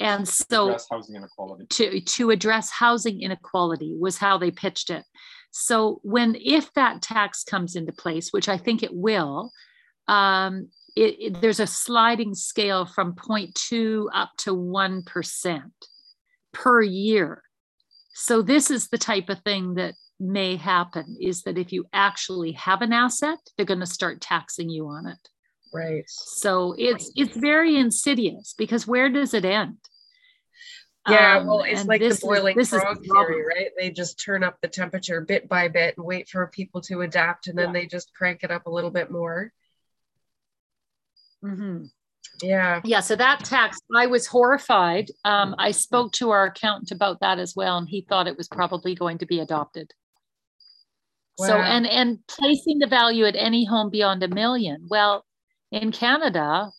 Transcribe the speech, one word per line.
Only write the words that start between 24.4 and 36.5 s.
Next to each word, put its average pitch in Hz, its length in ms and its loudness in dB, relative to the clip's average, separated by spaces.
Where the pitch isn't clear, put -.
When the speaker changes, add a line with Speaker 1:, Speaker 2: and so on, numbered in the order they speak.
Speaker 1:
you 156 180 -8
on 147 180 -12
it. 180 240 -16
Speaker 3:
Right. 160 360 -6
Speaker 1:
So 185 720 -2
it's, 240 360 0
it's 262 220 -2
very 302 400 4
insidious, 233 800 0
because 220 300 -2
where 247 200 4
does 269 280 0
it 190 100 0
end? 196 320 -2
Speaker 3:
Yeah, 208 300 8
Speaker 1:
Um, 185 80 0
Speaker 3:
well, 208 160 2
it's 202 200 -2
Speaker 1:
and 196 60 -4
Speaker 3:
like 214 140 4
the 226 60 4
Speaker 1:
this 220 100 2
is, - 60 -8
Speaker 3:
boiling 196 340 2
Speaker 1:
this 240 160 2
is 190 80 2
Speaker 3:
frog 202 220 -2
Speaker 1:
the - 40 -12
problem. 190 260 6
Speaker 3:
theory, 156 120 -2
right? 180 320 -2
They 185 140 -4
just 170 280 -8
turn 196 240 -2
up 180 200 -2
the 170 40 -6
temperature 180 540 -6
bit 196 260 -2
by 180 200 2
bit 170 280 0
and 170 120 -12
wait 180 200 -6
for 185 200 -4
people 185 340 -10